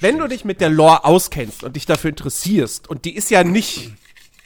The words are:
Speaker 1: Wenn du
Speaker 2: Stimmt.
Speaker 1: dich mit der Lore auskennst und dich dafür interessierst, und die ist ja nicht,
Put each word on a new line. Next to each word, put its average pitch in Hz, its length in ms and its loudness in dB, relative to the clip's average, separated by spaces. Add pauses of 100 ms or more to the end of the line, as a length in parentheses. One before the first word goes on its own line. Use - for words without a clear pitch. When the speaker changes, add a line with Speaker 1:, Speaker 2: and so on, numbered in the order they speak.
Speaker 1:
Wenn 226 140 2
du 320 100 -2
Speaker 2:
Stimmt. 240 80 -6
Speaker 1:
dich 226 120 -10
mit 196 140 -6
der 170 100 2
Lore 156 360 6
auskennst 147 580 0
und 127 140 -10
dich - 80 -12
dafür 160 240 -2
interessierst, 151 800 -4
und - 160 -10
die 165 100 -10
ist 208 160 -6
ja 180 140 6
nicht, 170 480 -4 (520)